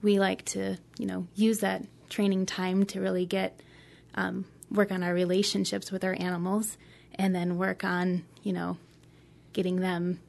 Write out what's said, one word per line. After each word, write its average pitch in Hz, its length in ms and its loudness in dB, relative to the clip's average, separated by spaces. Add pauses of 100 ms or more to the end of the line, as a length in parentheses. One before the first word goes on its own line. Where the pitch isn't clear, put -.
we 208 160 6
like 190 280 2
to, 190 320 -4 (200)
you - 80 -4
know, 185 300 -4
use 214 240 4
that 190 240 -2 (240)
training 190 380 2
time 185 400 2
to 196 140 -6
really 185 240 0
get, 190 360 -2 (560)
um, 98 300 -2 (220)
work 202 220 2
on 180 140 -2
our 175 100 0
relationships 190 760 0
with 190 100 -4
our 190 160 -2
animals 180 580 -2 (380)
and 190 180 2
then 175 240 0
work 185 280 -2
on, 180 400 0 (180)
you 202 100 -2
know, 175 260 -4 (760)
getting 180 240 0
them 180 420 0 (100)